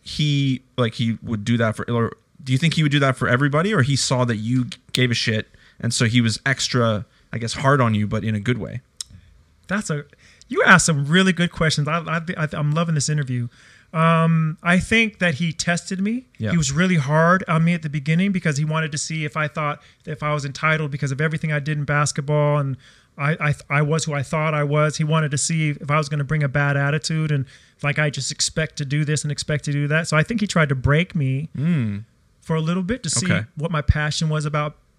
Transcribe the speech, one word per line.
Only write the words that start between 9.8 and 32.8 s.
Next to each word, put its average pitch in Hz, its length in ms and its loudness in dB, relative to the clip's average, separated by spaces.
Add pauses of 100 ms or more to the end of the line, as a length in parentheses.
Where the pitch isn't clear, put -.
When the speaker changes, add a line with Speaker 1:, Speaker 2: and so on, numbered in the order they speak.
Speaker 2:
a, 147 140 -6 (420)
you 349 160 0
asked 185 240 8
some 143 180 0
really 185 280 4
good 170 180 -2
questions. 151 360 0
I, 165 120 -2
I, 165 220 -4 (160)
I, 156 160 -2
I'm 147 180 -2
loving 165 240 0
this 143 120 0
interview. 127 420 -2 (440)
Um, 165 680 4
I 175 160 2
think 220 400 0
that 170 160 2
he 165 160 -2
tested 175 480 -4
me. 226 260 -4 (120)
Speaker 1:
Yeah. 107 140 -2
Speaker 2:
He 175 60 2
was 139 140 0
really 180 240 2
hard 165 520 4
on 160 180 2
me 170 80 4
at 170 80 -2
the 156 80 -6
beginning 160 420 0
because 170 260 0
he 151 60 0
wanted 156 300 -2
to 151 40 -4
see 156 280 -4
if 147 100 -8
I 151 140 -2
thought, 147 320 -6 (240)
if 151 180 -10
I 151 100 -2
was 143 120 -2
entitled 156 460 -2
because 143 200 -4
of 131 80 -4
everything 156 320 -2
I 147 80 0
did 147 180 -4
in 147 60 -2
basketball, 147 760 2
and 139 180 -2 (400)
I, 147 140 0 (180)
I, 143 60 2 (140)
I 143 120 2
was 151 240 0
who 156 80 -2
I 143 100 -2
thought 156 300 -2
I 147 100 0
was. 151 340 2
He 160 60 0
wanted 156 280 2
to 147 60 0
see 156 340 0
if 143 200 -4
I 147 60 4
was 151 100 0
gonna 147 160 -2
bring 151 200 0
a 143 40 2
bad 143 300 2
attitude 151 540 0
and, 139 140 0 (380)
like, 143 160 0
I 151 100 2
just - 220 -4
expect - 460 -4
to 151 80 -4
do 147 180 0
this 147 200 0
and 147 80 -2
expect 147 340 -4
to 147 80 -2
do 143 160 0
that. 160 180 0
So - 80 0
I 156 80 4
think 233 160 -2
he 208 80 0
tried 156 220 2
to 139 60 0
break 139 380 2
me 139 440 -2
Speaker 1:
Mm. 120 480 0 (360)
Speaker 2:
for 160 140 -4
a 160 60 0
little 175 220 -2